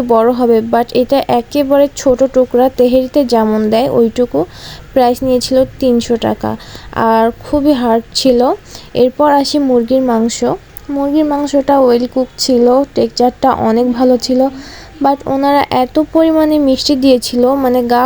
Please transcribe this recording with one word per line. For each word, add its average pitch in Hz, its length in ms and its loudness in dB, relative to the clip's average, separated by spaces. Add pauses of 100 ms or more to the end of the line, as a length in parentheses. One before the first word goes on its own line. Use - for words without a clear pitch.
(140)
বড় 226 180 2
হবে, 233 300 2
but 233 320 -2
এটা 254 240 0 (120)
একেবারে 277 560 0 (100)
ছোট 247 280 0
টুকরা, 254 460 2
তেহেরিতে 254 560 0
যেমন 220 440 0
দেয় 233 200 0
ওইটুকু। 240 500 0 (540)
প্রাইস 247 300 2
নিয়েছিল 254 340 -2 (220)
তিনশো 240 380 0
টাকা, 214 340 -4 (400)
আর 226 340 2 (200)
খুবই 294 280 0
হার্ড 233 300 0 (100)
ছিল। 247 260 2 (540)
এরপর 262 380 0
আসি 285 280 0
মুরগির 254 420 0
মাংস। 233 360 -2 (520)
মুরগির 285 360 -2
মাংসটা 285 540 0
ওয়েল 240 280 2
কুক 254 300 -4
ছিল, 240 280 2 (300)
টেক্সচারটা 240 540 0 (200)
অনেক 233 220 0
ভালো 254 260 2
ছিল, 254 220 -2 (640)
but 277 220 0
ওনারা 277 360 0 (100)
এত 254 240 -2 (180)
পরিমাণে 311 460 2
মিষ্টি 269 360 0
দিয়েছিল, 254 480 2 (120)
মানে 254 240 0 (120)
গা 240 140 2